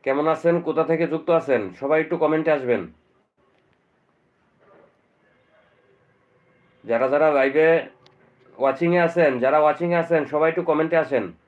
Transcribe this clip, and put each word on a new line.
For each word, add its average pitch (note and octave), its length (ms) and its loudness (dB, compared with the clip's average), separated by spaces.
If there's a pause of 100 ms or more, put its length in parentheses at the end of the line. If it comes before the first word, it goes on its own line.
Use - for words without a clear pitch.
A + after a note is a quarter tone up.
কেমন C#3 240 -2
আছেন? D#3+ 340 2
কোথা D#3 220 -2
থেকে D#3+ 240 0
যুক্ত D#3+ 220 -6
আছেন? C#3 320 0 (180)
সবাই D3+ 220 0
একটু D#3+ 160 -4
কমেন্টে D#3 340 0
আসবেন। B2 300 -2 (4000)
যারা A#2 240 0
যারা D3 240 2
লাইভে C#3 360 2 (920)
ওয়াচিংয়ে E3+ 500 0
আছেন, D#3+ 320 2
যারা C3+ 200 2
ওয়াচিংয়ে E3 440 0
আছেন, E3 220 0
সবাই D3+ 240 0
একটু E3 140 -4
কমেন্টে D#3+ 340 0
আসেন। C#3 280 0 (220)